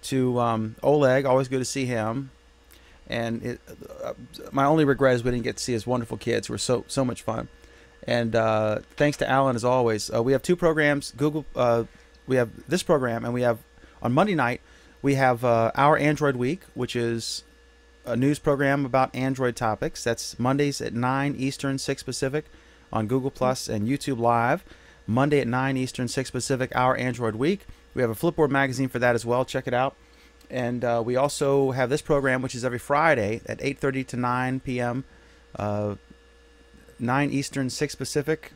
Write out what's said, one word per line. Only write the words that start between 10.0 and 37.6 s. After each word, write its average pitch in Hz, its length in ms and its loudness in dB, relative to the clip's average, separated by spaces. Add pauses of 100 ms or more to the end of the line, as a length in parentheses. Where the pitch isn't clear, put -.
Uh, 117 120 2
we 127 100 2
have 131 100 4
two 175 140 2
programs. 151 600 2
Google, 147 260 0 (100)
uh, 117 300 2 (420)
we 131 100 2
have 120 120 2 (180)
this 175 160 0
program, 120 440 0
and 120 80 -4
we 123 80 0
have, 117 160 2 (420)
on 120 140 0
Monday 190 200 4
night, 123 280 0 (400)
we 139 140 2
have, 127 280 4
uh, 113 300 4
Our 147 240 4
Android 143 380 2
Week, 127 260 -2 (100)
which 123 240 -4
is 117 460 -4 (680)
a 120 60 -2
news 135 240 2
program 139 480 2
about 131 300 2
Android 131 400 -2
topics. 120 480 -4
That's - 340 -4
Mondays 139 420 0
at 113 140 -6
nine 135 420 -2
Eastern, 135 400 -4
six - 280 -6
Pacific 135 400 -4 (480)
on 110 160 -2
Google 131 240 0
Plus 127 360 -2
and 110 200 -2
YouTube 135 320 -2
Live. 117 420 2 (460)
Monday 139 320 4
at 120 80 -2
nine 131 280 0
Eastern, 127 300 -4
six 131 240 -4
Pacific, 127 460 -2
Our 127 200 4
Android 120 380 -2
Week. 156 320 -2 (280)
We 127 80 0
have 117 80 2
a 110 40 -4
Flipboard 160 360 2
magazine 135 380 0
for 123 120 -4
that 120 160 4
as 117 100 -2
well. 123 180 2
Check 131 220 -6
it 123 80 -2
out. 127 220 0 (520)
And, 123 360 -4
uh, 117 200 0
we 123 120 -2
also 139 560 2
have 123 180 0
this 147 100 0
program, 135 420 2
which 127 120 -6
is 120 100 -6
every 123 140 -4
Friday 135 680 2
at 113 140 -6
eight 135 200 -4
thirty 135 240 -2
to - 120 -10
nine 127 440 -2
P 123 200 -6
M, 120 220 -2 (560)
uh, 104 380 -4 (1040)
nine 131 300 0
Eastern, 135 400 -4